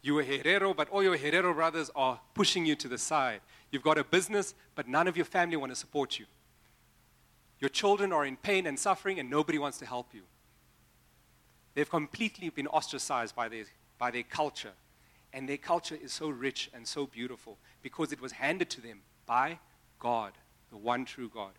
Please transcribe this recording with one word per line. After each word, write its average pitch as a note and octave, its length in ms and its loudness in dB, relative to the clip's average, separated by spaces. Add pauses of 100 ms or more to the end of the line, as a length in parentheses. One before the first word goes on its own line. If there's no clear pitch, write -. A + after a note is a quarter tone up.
You're D3 180 4
a C3+ 40 2
Herero, E3+ 500 2
but D3+ 140 0
all G3 120 2
your F#3 160 6
Herero E3 360 4
brothers D#3+ 420 0
are C3 240 2 (160)
pushing F#3 300 2
you D3+ 100 4
to - 120 -8
the B2 120 -6
side. B2+ 420 0 (300)
You've C3+ 100 -4
got D#3 160 6
a C#3+ 60 2
business, F#3+ 500 2 (220)
but C#3+ 120 -6
none D3+ 200 4
of F3 100 0
your D#3+ 80 2
family E3+ 320 2
want C3 140 -4
to B2 40 -8
support - 440 -4
you. G#2+ 80 -14 (1300)
Your C3+ 100 -2
children G3 440 4
are D3 120 4
in C3+ 100 -4
pain F#3+ 320 2
and C3+ 100 -2
suffering, F#3+ 400 0
and B2+ 120 -6
nobody D3+ 280 2
wants C#3+ 220 -4
to C3+ 60 -12
help B2 280 -8
you. G#2+ 80 -18 (1500)
They've D3 160 0
completely F3 600 -4
been C#3+ 180 -6
ostracized C3+ 680 -2
by A2+ 140 -4
their, A2 140 -12 (340)
by B2 140 -2
their A#2+ 120 -4
culture. C3+ 500 -6 (600)
And C3 160 -8
their C#3+ 80 -2
culture E3+ 440 -2
is C3 120 -10
so D#3 160 -4
rich C3 440 -4
and A#2 140 -14
so C#3+ 200 -6
beautiful A#2 500 -10 (240)
because D3 320 -4
it C3+ 80 -10
was B2+ 100 -8
handed D#3+ 380 -2
to C3+ 120 -10
them A2 180 -16 (260)
by C3+ 340 2 (400)
God, A#2 320 0 (380)
the A#2 80 -18
one A#2+ 260 0
true A#2+ 300 -10
God. G2+ 260 -8